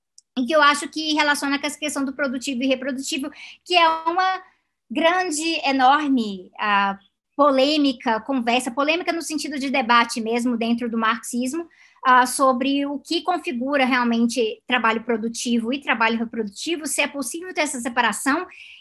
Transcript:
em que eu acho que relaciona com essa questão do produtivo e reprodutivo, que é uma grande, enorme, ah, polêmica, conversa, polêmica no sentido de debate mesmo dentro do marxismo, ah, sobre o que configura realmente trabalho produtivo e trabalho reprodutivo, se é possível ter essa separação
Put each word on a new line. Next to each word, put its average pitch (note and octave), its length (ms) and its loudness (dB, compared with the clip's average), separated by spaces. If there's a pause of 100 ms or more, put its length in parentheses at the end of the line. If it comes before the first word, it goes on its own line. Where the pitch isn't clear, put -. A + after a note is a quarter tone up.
(360)
em B3+ 80 0
que A#3+ 80 -2
eu D#4 80 6
acho C#4+ 280 4
que D#4 260 -4
relaciona C#4+ 440 0
com C#4+ 80 -4
essa C#4+ 120 -6
questão D4 260 -4
do C4+ 100 -4
produtivo C4 480 -4
e C4+ 40 0
reprodutivo, C4+ 640 -4 (340)
que F4+ 100 -4
é E4+ 140 6
uma F4+ 540 0 (480)
grande, D#4+ 760 0
enorme, C4 920 2
ah, G3+ 400 0 (360)
polêmica, C4+ 880 2
conversa, B3 500 -2
polêmica D#4 400 0
no E4 120 -2
sentido D4+ 360 -6
de C4+ 120 -4
debate A#3 500 2
mesmo A#3 380 -2
dentro A#3 320 -2
do A3+ 80 -4
marxismo, B3 680 -4 (380)
ah, B3+ 220 6
sobre C4+ 580 0
o C#4+ 140 -6
que E4 240 -6
configura C#4 640 0
realmente A#3 800 2
trabalho A#3 380 2
produtivo A#3 680 -2
e C#4+ 80 -4
trabalho A3+ 380 0
reprodutivo, A#3 680 -6
se - 140 -4
é D4 60 2
possível E4+ 480 -8
ter F4 80 -2
essa C#4 180 -4
separação B3+ 680 -2 (340)